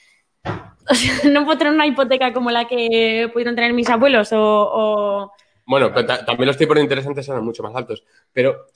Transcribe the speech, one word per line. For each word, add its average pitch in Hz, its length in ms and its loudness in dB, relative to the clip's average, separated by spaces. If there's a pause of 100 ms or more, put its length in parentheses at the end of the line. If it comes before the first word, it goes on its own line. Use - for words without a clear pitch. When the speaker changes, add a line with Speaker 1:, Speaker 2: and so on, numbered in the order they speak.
(440)
Speaker 1:
<laughs> - 460 -10
o 262 40 4
sea, 262 360 2
no 294 140 2
puedo 302 140 0
tener 294 140 2
una 302 140 2
hipoteca 262 460 0
como 240 180 -4
la 233 160 -2
que 226 680 0
pudieron 240 220 -4
tener 233 180 0
mis 240 160 0
abuelos 233 440 2
o, 220 80 2
o 208 920 0 (320)
Speaker 2:
Bueno, 135 300 2
pero 120 100 2
ta-, 127 200 -4
también 120 240 0
los 135 80 0
tipos 151 200 2
de 151 60 6
interesantes 139 460 -4
eran 127 160 -6
mucho 113 180 -8
más 107 140 -12
altos. 113 260 -8 (300)
Pero - 440 0